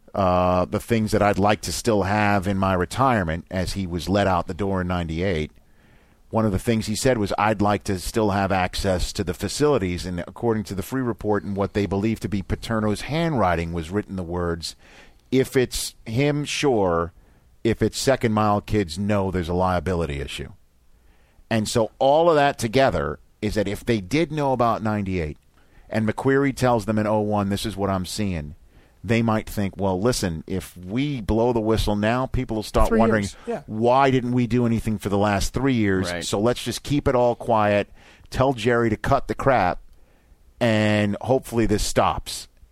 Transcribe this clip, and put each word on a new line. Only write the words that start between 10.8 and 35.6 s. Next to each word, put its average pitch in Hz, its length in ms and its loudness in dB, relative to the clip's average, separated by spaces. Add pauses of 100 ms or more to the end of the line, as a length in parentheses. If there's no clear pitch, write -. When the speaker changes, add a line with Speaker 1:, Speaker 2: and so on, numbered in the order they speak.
Speaker 1:
Free 131 200 -6
Report 107 420 -2
and 98 120 -6
what 98 180 -2
they 101 120 0
believe 98 340 -2
to 107 80 -6
be 95 140 -4
Paterno's 107 600 -4
handwriting 107 680 0
was 85 180 -6
written 98 260 -4
the 92 60 -6
words, 85 520 -4 (560)
"If 131 260 0
it's - 380 -2 (120)
him, 143 380 0
sure. 95 680 0 (500)
If 113 200 0
it's 110 160 0
Second 123 340 0
Mile 107 280 2
kids, 92 380 -2
no, 101 320 0
there's 87 180 -2
a 87 60 -2
liability 85 640 0
issue." 67 300 -10 (1000)
And 110 180 0
so 113 300 0
all 151 320 4
of 156 60 6
that 143 220 2
together 101 600 0 (240)
is 101 120 -2
that 101 140 0
if 101 160 -6
they 117 160 0
did 139 320 -2
know 143 200 0
about 117 300 2
ninety-eight 92 540 -2 (540)
and 110 180 -2
McQueary 135 460 2
tells 120 320 2
them 110 120 0
in 107 80 0
oh 107 140 2
one, 104 280 0
"This 101 180 -2
is 98 100 -8
what 98 140 -2
I'm 92 160 -2
seeing," 82 480 -6 (480)
they 113 180 0
might 110 300 0
think, 98 260 -4
"Well, 95 240 -2
listen, 98 460 0
if - 300 -8
we 120 440 -6
blow 113 320 2
the 117 80 0
whistle 107 360 0
now, 117 300 0
people 127 280 -4
will 107 80 -4
start 110 260 2
Speaker 2:
Three 110 120 2
Speaker 1:
wondering, 110 240 2
Speaker 2:
years, - 120 -8 (120)
yeah. 226 180 -6
Speaker 1:
why 123 460 4
didn't 123 200 0
we 123 140 2
do 120 180 2
anything 113 320 0
for 98 120 -4
the 98 100 2
last 101 340 2
three 131 220 0